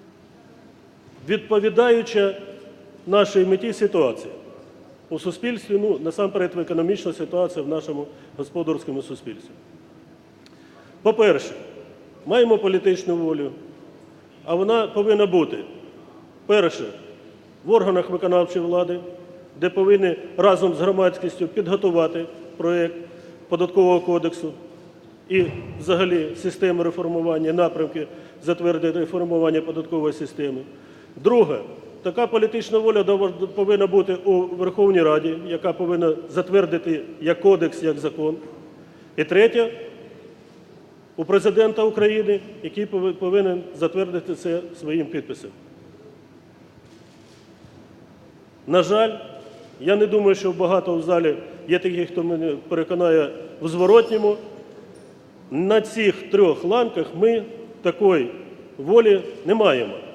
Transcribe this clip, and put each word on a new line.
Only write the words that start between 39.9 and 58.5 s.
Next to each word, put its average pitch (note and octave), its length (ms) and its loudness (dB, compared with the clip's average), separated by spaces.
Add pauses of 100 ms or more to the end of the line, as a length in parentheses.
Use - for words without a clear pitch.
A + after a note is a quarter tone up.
у E3 80 -6
президента G#3+ 600 2
України, G#3 560 2 (220)
який G3+ 240 -6
пови-, F#3 260 -2
повинен F#3 500 0 (160)
затвердити F3+ 560 -4
це E3+ 260 -4 (200)
своїм D#3 260 -4
підписом. A#2+ 440 -10 (3250)
На E3+ 160 4
жаль, G#3+ 280 2 (680)
я F3 160 0
не G#3+ 100 2
думаю, G3 280 4
що F#3+ 180 -4
багато F3+ 440 0
в E3 60 -2
залі E3 320 2 (340)
є F3+ 100 2
таких, F3 320 -4
хто F3 120 -4
мене E3 320 -2 (140)
переконає E3 600 2 (320)
в D#3+ 80 -6
зворотньому. G#3 680 4 (1160)
На F#3+ 300 2
цих G#3+ 500 -2
трьох F#3+ 340 4
ланках G3+ 420 0 (120)
ми A3 240 2 (400)
такої E3+ 480 2 (480)